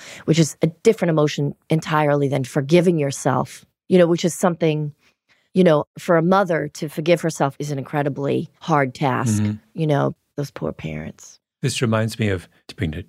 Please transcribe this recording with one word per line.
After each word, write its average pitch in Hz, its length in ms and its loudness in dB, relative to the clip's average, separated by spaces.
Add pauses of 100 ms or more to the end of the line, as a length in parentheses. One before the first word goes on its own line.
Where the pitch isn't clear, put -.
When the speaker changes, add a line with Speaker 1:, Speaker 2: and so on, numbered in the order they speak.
(260)
Speaker 1:
which 160 120 2
is 156 240 0
a 165 60 2
different - 420 0
emotion 147 440 0 (140)
entirely 147 600 2
than 135 160 -2
forgiving 165 540 2
yourself, 139 640 -2 (240)
you 185 100 6
know, 175 80 6
which 170 180 2
is 165 100 0
something, 156 580 -2 (640)
you 185 100 4
know, 156 200 4 (140)
for 175 180 2
a 165 60 2
mother 170 520 0
to 160 140 -8
forgive 165 320 0
herself 156 380 -2
is 147 140 -6
an 135 60 -4
incredibly 139 720 -4 (100)
hard 139 340 0
task, 113 480 0
Speaker 2:
Mm-hmm. 104 100 0 (220)
Speaker 1:
you 160 120 -2
know, 139 280 0 (220)
those 143 160 -8
poor - 200 -8
parents. - 680 -14 (200)
Speaker 2:
This - 220 -4
reminds 110 360 -2
me 107 100 0
of, 95 200 -4 (200)
to - 80 -18
bring 80 160 -4
the 85 160 -10